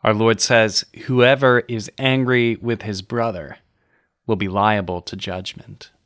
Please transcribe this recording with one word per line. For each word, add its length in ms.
Our 100
Lord 260
says, 460
"Whoever 600
is 320
angry 560
with 280
his 200
brother 560
will 120
be 100
liable 560
to 140
judgment." 720